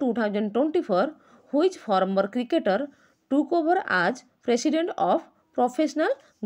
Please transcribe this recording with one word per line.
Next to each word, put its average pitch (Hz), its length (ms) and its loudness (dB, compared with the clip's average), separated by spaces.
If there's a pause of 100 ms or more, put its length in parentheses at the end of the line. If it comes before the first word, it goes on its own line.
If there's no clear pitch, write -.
two 254 160 0
thousand 208 380 -2
twenty-four, 277 520 0 (460)
which 349 240 2
former 190 480 0 (100)
cricketer 240 460 0 (500)
took 285 220 0
over 339 240 2 (160)
as 185 320 0 (220)
president 311 500 0
of 202 260 0 (340)
Professional 302 600 0 (280)